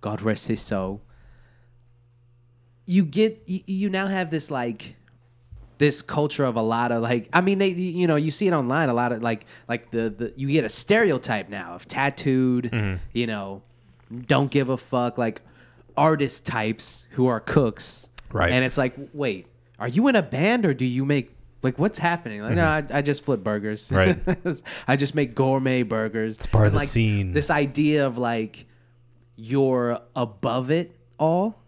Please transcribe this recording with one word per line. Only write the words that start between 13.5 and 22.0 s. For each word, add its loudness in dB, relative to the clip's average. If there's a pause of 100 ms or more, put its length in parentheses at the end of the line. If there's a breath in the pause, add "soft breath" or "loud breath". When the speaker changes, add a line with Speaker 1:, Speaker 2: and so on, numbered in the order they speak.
Speaker 1:
don't 4
give 2
a 0
fuck, -2
like, -2 (540 soft breath)
artist 0
types -6
who 2
are 0
cooks. 0 (240)
Speaker 2:
Right. 2
Speaker 1:
And 4
it's -2
like, 0 (180)
wait, -4 (320)
are -6
you 2
in 4
a 4
band 0
or 4
do -2
you 0
make, -2 (260)
like, -2
what's 0